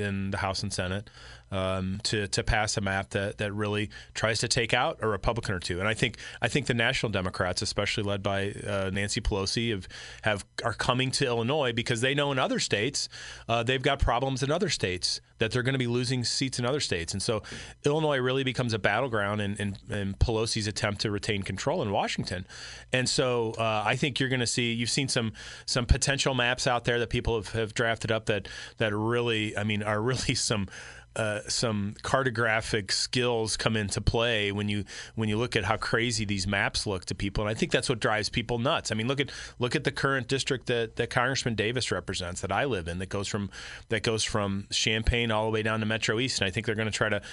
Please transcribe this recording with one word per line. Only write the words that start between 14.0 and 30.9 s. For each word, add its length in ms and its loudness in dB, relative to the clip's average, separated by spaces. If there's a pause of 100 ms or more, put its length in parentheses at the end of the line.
in 80 2
other 160 0
states 520 -2 (180)
that 120 2
they're 140 2
gonna 120 2
be 120 2
losing 340 0
seats 380 -2
in 40 0
other 140 2
states. 340 -2
And 80 -4
so 220 0 (420)
Illinois 340 4
really 260 2
becomes 280 0
a 60 0
battleground 600 2
in, 160 -2
in, 200 -2 (120)
in 260 -2
Pelosi's 540 2
attempt 320 0
to 100 0
retain 320 0
control 400 -2
in 80 0
Washington. 560 -2 (460)
And 160 2
so, 500 2
uh, 260 2
I 120 4
think 240 0
you're 80 2
gonna 180 0
see, 260 0
you've 180 -2
seen 180 2
some, 240 0 (340)
some 180 0
potential 500 2
maps 340 2
out 160 2
there 160 2
that 100 -2
people 240 0
have, 180 -2
have 220 -2
drafted 380 0
up 140 0
that, 200 0 (300)
that 180 2
really, 640 2
I 80 0
mean, 180 0
are 180 0
really 360 0
some, 320 0 (480)